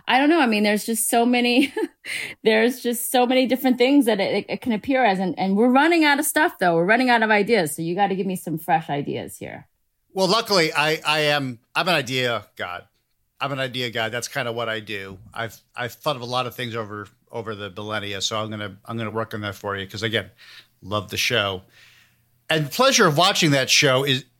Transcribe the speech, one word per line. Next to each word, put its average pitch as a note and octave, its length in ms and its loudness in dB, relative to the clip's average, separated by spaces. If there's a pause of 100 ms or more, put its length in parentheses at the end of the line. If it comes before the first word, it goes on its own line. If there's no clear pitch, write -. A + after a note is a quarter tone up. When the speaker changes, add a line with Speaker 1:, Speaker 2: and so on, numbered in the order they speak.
Speaker 1:
I A#3+ 120 4
don't D4 100 4
know. E4 120 4
I B3+ 60 4
mean, G#3 160 2
there's G#3 220 0
just A3+ 240 -4
so A#3 160 4
many, B3 480 2 (360)
<laughs> - 360 -8
there's A3 380 2
just A#3+ 280 -4
so B3 140 4
many B3+ 220 2
different B3+ 320 0
things C4+ 260 6
that G#3 160 2
it, F#3 260 0
it - 140 -6
can B3 120 -2
appear C4 340 0
as, F#3+ 120 2
and, F#3 200 -2
and F#3+ 180 0
we're B3 140 4
running D#4 340 4
out C#4+ 140 4
of D4+ 80 -2
stuff, D#4 320 0
though. F3 160 2
We're E3+ 100 2
running A#3 240 2
out A#3 140 4
of G#3+ 80 2
ideas, G3+ 440 2
so E3 60 -8
you E3 140 -4
gotta G3 200 0
give F#3+ 120 -2
me F#3 100 -4
some D#3+ 220 -6
fresh E3 320 -2
ideas C#3+ 480 -6
here. - 280 -14 (460)
Speaker 2:
Well, F#3+ 160 2
luckily, G3 460 2
I, D#3 320 0
I D3+ 140 0
am, C#3+ 400 0 (140)
I'm E3 140 0
an F3 60 4
idea B2+ 500 -2 (120)
god. F2 280 -10 (560)
I'm C3+ 120 -4
an C3+ 60 -8
idea B2 320 -4
god. A2+ 220 -4
That's A#2+ 160 -6
kinda A#2+ 240 -6
what A#2 160 -6
I A2 120 -6
do. G2 360 -10 (160)
I've, A2+ 260 -10 (160)
I've B2 200 -8
thought D3 220 -4
of A#2+ 60 -12
a A#2+ 40 -10
lot B2 200 -2
of A#2+ 80 -10
things A#2+ 220 -8
over, G#2 300 -8 (260)
over A2+ 220 -8
the G2+ 160 -10
millennia, G2+ 500 -8
so A2 180 -4
I'm G#2+ 120 -6
gonna, G#2 340 -10
I'm A2+ 140 -10
gonna A2 120 -6
work A2 220 -6
on G#2+ 100 -8
that G2+ 120 -6
for G2+ 240 -6
you. F#2+ 80 -8
'Cause G2 160 -12
again, G#2+ 280 -2 (520)
love G2 260 -4
the A2+ 80 -10
show. G2+ 460 -2 (840)
And D#3+ 180 0
the C#3 40 -10
pleasure B3 380 4
of D3 100 0
watching F#3 320 4
that C3+ 180 2
show C3+ 360 4
is, C3 200 0 (160)